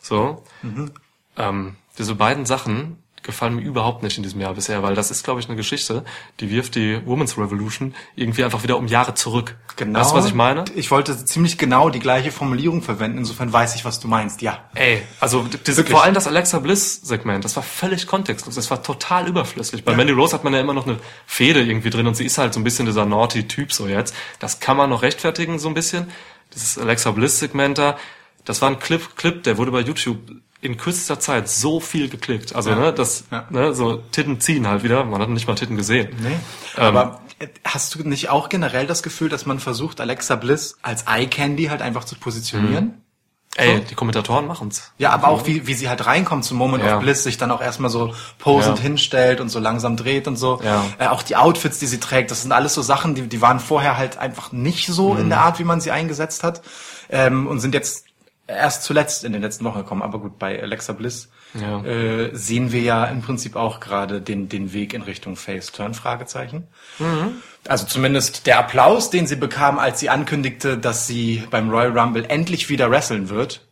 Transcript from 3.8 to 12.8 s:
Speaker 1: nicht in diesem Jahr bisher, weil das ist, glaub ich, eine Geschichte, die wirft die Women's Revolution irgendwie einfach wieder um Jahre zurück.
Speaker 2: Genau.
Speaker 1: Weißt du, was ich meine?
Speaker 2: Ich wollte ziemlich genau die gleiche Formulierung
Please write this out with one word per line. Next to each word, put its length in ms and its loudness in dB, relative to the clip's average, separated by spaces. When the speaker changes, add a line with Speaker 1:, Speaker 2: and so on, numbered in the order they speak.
Speaker 1:
nicht 140 -4
in 60 -8
diesem 180 -8
Jahr 140 -4
bisher, 280 -4
weil 120 0
das 160 -2
ist, 140 -6
glaub 140 -2
ich, 80 -6
eine 80 -6
Geschichte, 500 -4
die 100 -4
wirft 240 -2
die 300 0
Women's 320 -2
Revolution 580 -4
irgendwie 280 0
einfach 180 -2
wieder 160 2
um 80 -2
Jahre 260 4
zurück. 460 -2
Speaker 2:
Genau. 240 0
Speaker 1:
Weißt 120 6
du, 40 6
was 80 6
ich 80 2
meine? 320 4
Speaker 2:
Ich 160 -4
wollte 360 2
ziemlich 320 2
genau 320 6
die 80 -4
gleiche 340 2
Formulierung 480 0